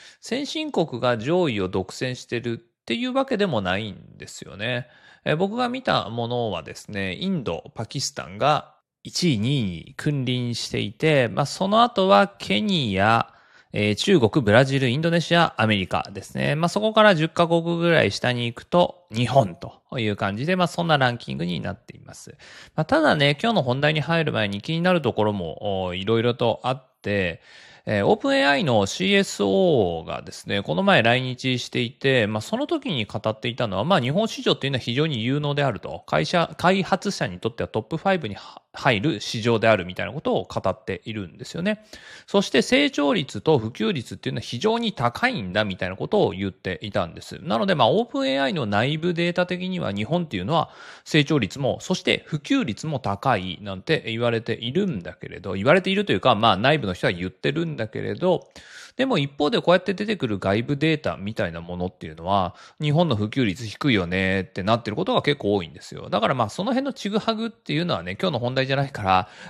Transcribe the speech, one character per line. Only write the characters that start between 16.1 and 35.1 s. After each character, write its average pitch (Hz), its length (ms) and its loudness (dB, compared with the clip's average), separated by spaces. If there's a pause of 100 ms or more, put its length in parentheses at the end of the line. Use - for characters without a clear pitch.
で 98 120 -10
す - 120 -16
ね。 139 200 0
ま 160 100 0
あ、 - 20 0
そ 202 140 -2
こ 220 100 2
か 214 120 6
ら 208 120 8
十 156 140 2
カ 170 180 2
国 170 300 0
ぐ 170 120 2
ら 147 140 6
い 98 80 2
下 123 220 -2
に 120 140 -2
行 117 80 -6
く - 100 -18
と、 - 500 2
日 117 120 0
本 110 280 4
と - 260 -16 (160)
い 113 120 0
う 101 80 -2
感 101 180 -2
じ 127 100 -4
で、 185 120 0
ま 180 80 2
あ、 - 20 0
そ 175 160 -6
ん 170 40 -2
な 156 100 4
ラ 131 120 2
ン 120 80 -4
キ - 160 -10
ン 135 40 -6
グ 165 80 -4
に 101 160 -4
な 95 100 -6
っ 92 60 -10
て - 180 -20
い - 60 -20
ま - 120 -20
す。 - 220 -20 (400)
ま 160 60 0
あ、 156 40 0
た 302 140 2
だ 269 160 4
ね、 143 260 4
今 233 120 2
日 - 20 0
の 160 80 4
本 123 160 0
題 151 140 2
に 156 80 -2
入 139 240 0
る 117 80 -2
前 107 160 0
に 101 100 -4
気 160 140 -6
に 165 80 -2
な 185 100 4
る 175 100 2
と 120 120 0
こ 107 100 0
ろ 107 80 2
も、 95 540 -4
お、 90 80 -4
い 95 100 -6
ろ 113 160 2
い 113 40 2
ろ 120 100 2
と 120 300 0
あ 123 80 -2
っ 135 140 -8 (160)
て、 95 400 0 (440)
え 104 180 0
ー、 - 20 2
オ 180 80 4
ー 220 40 4
プ 277 120 -2
ン 277 100 2
エ 269 40 2
ー 277 60 4
ア 277 80 2
イ 233 80 0
の 110 200 4
シ - 200 -4
ー 196 140 4
エ 196 40 4
ス - 180 -6
オ 156 600 2
ー - 20 -14
が 73 160 -6
で 82 120 -14
す - 160 -14
ね、 101 120 0
こ 160 140 -4
の 185 80 0
前 185 180 6
来 120 200 4
日 127 360 -2
し - 120 -8
て 127 100 -2
い 120 140 -2
て、 127 340 2
ま 107 120 -2
あ、 - 20 -2
そ - 160 -4
の 285 100 -2
時 302 220 -2
に 123 160 -2
語 - 120 -8 (120)
っ 110 100 -4
て - 80 -6
い 120 80 -4
た 123 120 -2
の 92 100 -4
は、 110 80 0
ま 185 100 4
あ、 147 60 4
日 123 100 0
本 208 160 0
市 - 140 -10
場 226 100 2
っ - 80 0
て 135 80 -4
い - 20 -2
う - 20 -2
の 139 40 0
は 110 60 -4
非 120 140 -4
常 151 120 2
に 120 160 -4